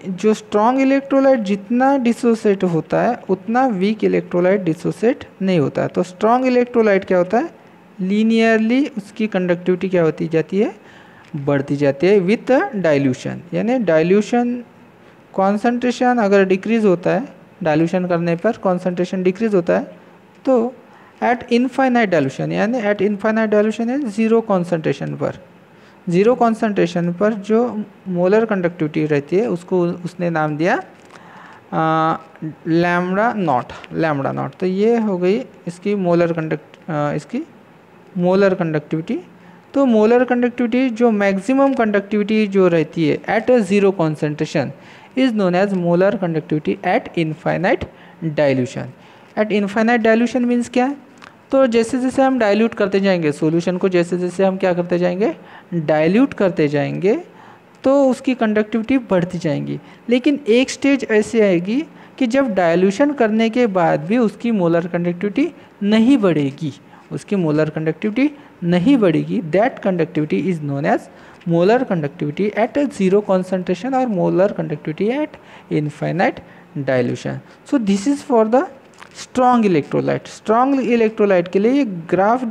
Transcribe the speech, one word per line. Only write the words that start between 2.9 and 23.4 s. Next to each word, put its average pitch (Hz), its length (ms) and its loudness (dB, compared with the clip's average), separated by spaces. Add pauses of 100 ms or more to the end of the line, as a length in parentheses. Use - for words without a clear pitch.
है 240 180 0 (100)
उतना 226 380 0
weak 208 360 0
electrolyte 180 580 0
dissociate 175 600 -2 (180)
नहीं 185 180 0
होता 139 220 0
है। 139 60 0
तो 180 160 -4
strong 233 420 0
electrolyte 233 600 2
क्या 185 120 0
होता 180 200 0
है, 311 120 -2 (520)
Linearly 226 840 2 (120)
उसकी - 300 -6
conductivity 180 600 -2
क्या 175 140 2
होती 160 240 -2
जाती 160 320 -2
है, 302 160 -2 (600)
बढ़ती 143 400 -2
जाती 143 320 0
है 208 120 4
with 208 320 0 (300)
dilution, 139 560 0 (160)
यानी 214 260 -2
dilution 208 840 0 (720)
concentration 240 840 0
अगर 196 280 4
decrease 214 400 0
होता 175 240 2
है, 202 180 -2 (360)
dilution 165 440 0
करने 170 280 0
पर 214 220 -2
concentration 180 640 -2
decrease 202 320 -2
होता 180 220 0
है 277 140 -6 (540)
तो 254 280 2 (500)
at 240 200 0
infinite 240 720 0
dilution, 151 380 -2
यानी 208 300 -2
at 208 200 -2
infinite 214 500 0